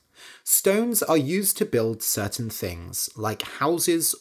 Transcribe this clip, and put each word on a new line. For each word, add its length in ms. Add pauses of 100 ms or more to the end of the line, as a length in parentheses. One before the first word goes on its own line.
(420)
Stones 640
are 120
used 420
to 60
build 380
certain 480
things, 640
like 280
houses 800